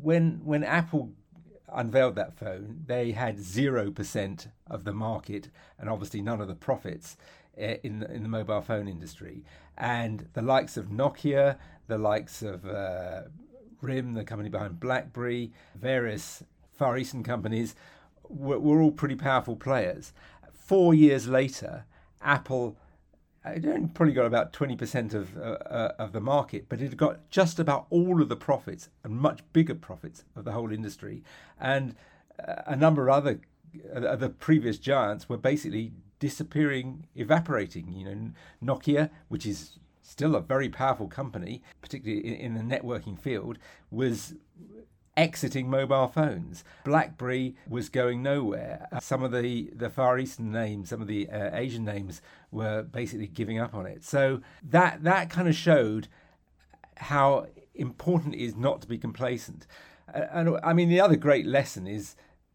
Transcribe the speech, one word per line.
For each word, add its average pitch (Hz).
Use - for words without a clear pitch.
when, 165
when 151
Apple 147
unveiled 120
that 92
phone, 107
they 123
had 110
zero 104
percent 98
of 87
the 101
market 107
and 104
obviously 104
none 110
of 101
the 92
profits, -
uh, 107
in 107
the, -
in 110
the 107
mobile 107
phone 104
industry. 85
And 117
the 123
likes 127
of 98
Nokia, 139
the 113
likes 107
of, 95
uh, 92
rim, 127
the 110
company 104
behind 95
BlackBerry, 120
various 120
Far 127
Eastern 131
companies 113
were, 139
were 151
all 156
pretty 147
powerful 131
players. 107
Four 180
years 143
later, 131
Apple, 131
it 165
only 294
probably 156
got 123
about 117
twenty 135
percent 110
of, 101
uh, -
uh, 113
of 107
the 107
market, 135
but 120
it 135
got -
just 175
about 147
all 175
of 147
the 117
profits 101
and 107
much 139
bigger 165
profits -
of 107
the 117
whole 113
industry. 107
And, 135
uh, -
a 147
number 147
of 135
other, 139
uh, 123
the 123
previous 120
giants 120
were 120
basically 113
disappearing, 143
evaporating. 110
You 95
know, 104
Nokia, 143
which -
is -
still 147
a 98
very 135
powerful 127
company, 110
particularly 107
in, 117
in 113
the 131
networking 110
field, 113
was 120
exiting 139
mobile 135
phones. 92
BlackBerry 131
was 113
going 123
nowhere. 123
Uh, -
some 131
of 127
the, 120
the 117
Far 127
Eastern 113
names, 104
some 110
of 104
the, 104
uh, 104
Asian 117
names 101
were 110
basically 113
giving 107
up 113
on 98
it. 98
So 135
that, 160
that 170
kind 175
of 160
showed 113
how 139
important 151
it -
is 113
not 135
to -
be 117
complacent. 123
Uh, -
and, 165
I 165
mean, 170
the 175
other 190
great 139
lesson 110
is 101